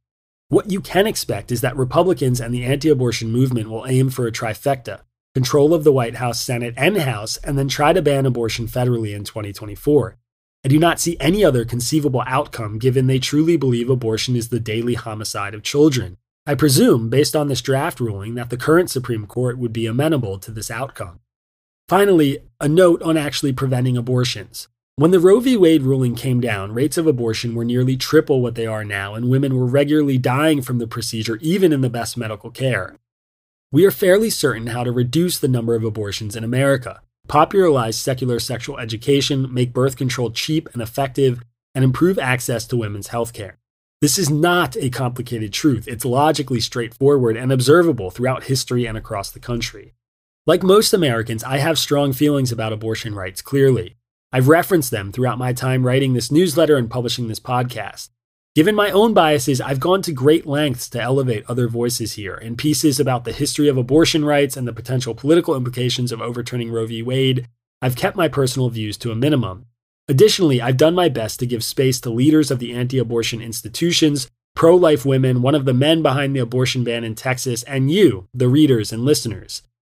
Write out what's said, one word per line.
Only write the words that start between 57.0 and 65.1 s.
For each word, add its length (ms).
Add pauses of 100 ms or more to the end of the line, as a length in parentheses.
this 100
podcast. 720 (480)
Given 180
my 160
own 240
biases, 460
I've 180
gone 240
to 100
great 320
lengths 460
to 100
elevate 460
other 220
voices 460
here. 200
In 220
pieces 420
about 260
the 80
history 360
of 80
abortion 480
rights 320
and 100
the 60
potential 420